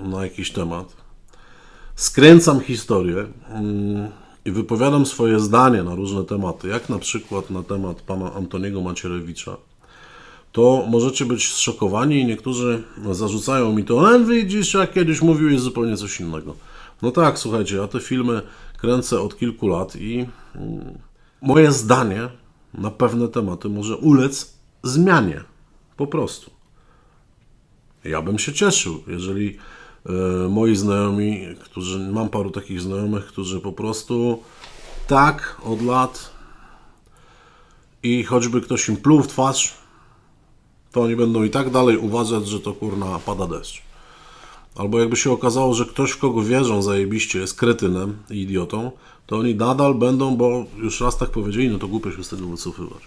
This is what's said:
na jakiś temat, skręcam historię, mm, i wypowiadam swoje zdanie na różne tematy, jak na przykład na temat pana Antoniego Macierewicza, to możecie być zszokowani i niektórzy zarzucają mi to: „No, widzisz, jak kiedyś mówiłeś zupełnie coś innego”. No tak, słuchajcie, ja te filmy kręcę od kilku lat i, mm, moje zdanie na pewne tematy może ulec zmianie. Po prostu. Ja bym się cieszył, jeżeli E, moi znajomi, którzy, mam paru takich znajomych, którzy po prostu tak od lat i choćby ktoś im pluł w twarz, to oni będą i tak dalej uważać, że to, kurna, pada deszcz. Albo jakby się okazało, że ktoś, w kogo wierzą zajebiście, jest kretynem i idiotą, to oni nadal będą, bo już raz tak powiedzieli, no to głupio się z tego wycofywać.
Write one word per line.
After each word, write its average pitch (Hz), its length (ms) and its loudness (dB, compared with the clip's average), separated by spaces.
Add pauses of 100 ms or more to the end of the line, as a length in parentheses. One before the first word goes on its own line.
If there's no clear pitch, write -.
na 95 220 -6
jakiś 90 300 -8
temat, 87 480 -8 (1000)
skręcam 156 600 10
historię, 101 640 -2 (220)
mm, 104 640 -4 (340)
i 104 60 -6
wypowiadam 127 560 2
swoje 113 340 2
zdanie 113 420 6
na 87 120 -6
różne 95 300 -4
tematy, 92 440 -4
jak 117 200 -6
na 110 100 -4
przykład 98 520 -6
na 92 120 -6
temat 95 400 -6
pana 95 300 -8
Antoniego 95 480 -6
Macierewicza, 90 760 -8 (960)
to 123 360 6
możecie 120 360 2
być 117 240 -2
zszokowani 117 720 0
i 123 60 2
niektórzy 120 560 -2 (280)
zarzucają 110 640 0
mi 104 120 2
to: 120 180 4
„No, 233 240 8
widzisz, 214 480 0
jak 196 180 0
kiedyś 160 300 2
mówiłeś 151 380 4
zupełnie 117 360 -2
coś 98 240 -10
innego”. 80 360 -8 (460)
No 120 80 0
tak, 156 280 2
słuchajcie, 104 380 -2
ja 101 120 -4
te 117 120 -6
filmy 120 420 -2 (340)
kręcę 120 440 0
od 101 180 -6
kilku 113 300 -2
lat 92 280 -2
i, 117 300 -6 (280)
mm, - 440 -12 (440)
moje 147 300 6
zdanie 117 560 0 (460)
na 104 160 -6
pewne 117 380 0
tematy 104 400 -4
może 104 280 -4
ulec 139 580 2 (280)
zmianie. 127 580 2 (560)
Po 143 100 -4
prostu. - 440 -6 (1500)
Ja 78 180 -4
bym 101 160 -4
się - 140 -6
cieszył, 92 540 0
jeżeli 98 520 -6 (480)
E, 92 420 -2
moi 110 280 2
znajomi, 101 720 0 (180)
którzy, 92 340 -8
mam 101 300 -4
paru 98 220 -4
takich 95 300 -10
znajomych, 101 460 -4
którzy 95 340 -8
po 95 120 -8
prostu 117 680 -4 (640)
tak 147 580 2
od 113 180 -4
lat 127 480 -2 (1700)
i 120 220 0
choćby 120 360 0
ktoś - 280 -2
im 107 80 0
pluł 143 260 6
w - 60 -4
twarz, - 460 0 (1200)
to 123 100 2
oni 117 140 0
będą 113 260 2
i 107 80 2
tak 131 200 -2
dalej 123 260 4
uważać, 110 520 -2
że 101 120 -6
to, 101 120 -8
kurna, 98 460 -6
pada 95 280 -6
deszcz. - 360 -12 (920)
Albo 104 240 0
jakby 117 160 2
się 131 160 0
okazało, 123 420 2
że 117 100 0
ktoś, 135 260 -2
w - 80 -8
kogo 117 240 0
wierzą 117 400 2
zajebiście, 98 560 -2
jest 95 160 -6
kretynem 104 640 0 (120)
i 104 100 -6
idiotą, 95 500 -4 (360)
to 107 100 -4
oni 117 180 0
nadal 131 400 2
będą, 131 420 2
bo 120 280 2 (120)
już 110 240 -4
raz 123 180 2
tak 123 120 -2
powiedzieli, 110 380 -2
no 101 100 -2
to 98 100 -6
głupio 104 240 -4
się 90 120 -12
z - 40 -14
tego 95 180 -10
wycofywać. 85 600 -12